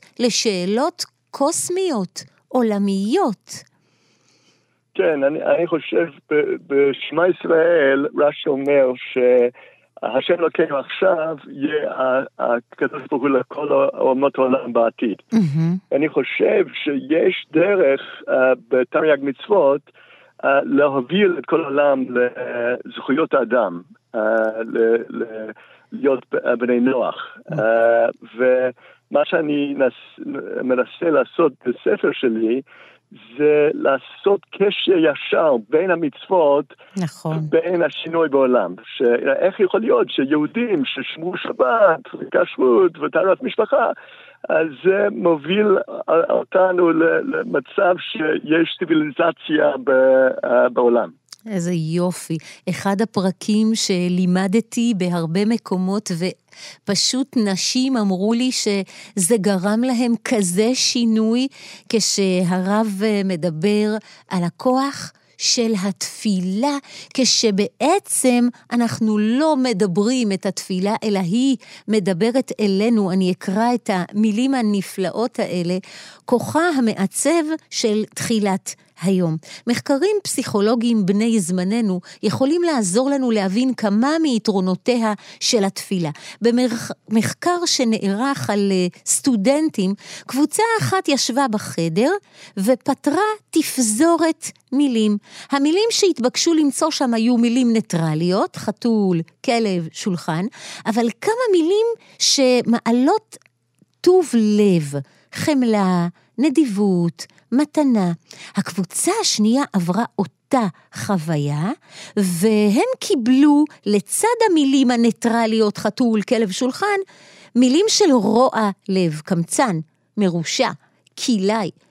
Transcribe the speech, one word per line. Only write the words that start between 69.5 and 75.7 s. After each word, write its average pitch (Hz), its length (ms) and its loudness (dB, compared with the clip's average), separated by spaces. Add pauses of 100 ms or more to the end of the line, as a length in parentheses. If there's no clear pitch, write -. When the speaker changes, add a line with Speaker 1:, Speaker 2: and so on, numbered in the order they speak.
Speaker 1:
מדברים 214 760 0
את 185 140 -4
התפילה, 196 580 -4
אלא 202 160 -2
היא 233 380 0 (300)
מדברת 208 720 0
אלינו. 208 520 2
אני 185 200 0
אקרא 214 420 -2
את - 200 -4
המילים 214 600 -2
הנפלאות 208 840 -4
האלה. 180 380 -4 (480)